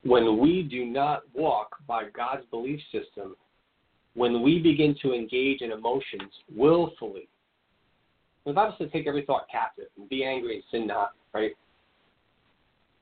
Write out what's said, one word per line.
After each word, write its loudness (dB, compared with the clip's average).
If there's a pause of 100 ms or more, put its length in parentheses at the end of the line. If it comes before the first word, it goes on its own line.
When 6
we 4
do -6
not -2 (120)
walk -2 (120)
by -4 (100)
God's -6
belief -6 (120)
system, -10 (760)
when 0
we 4
begin 4
to 0
engage -2
in -6
emotions -4 (240)
willfully, 2 (1160)
the -4
Bible 2
says, -6
"Take -2
every -2
thought -2
captive -6 (100)
and -20
be -4
angry -4
and -14
sin -2
not," -2 (220)
right? -2 (1500)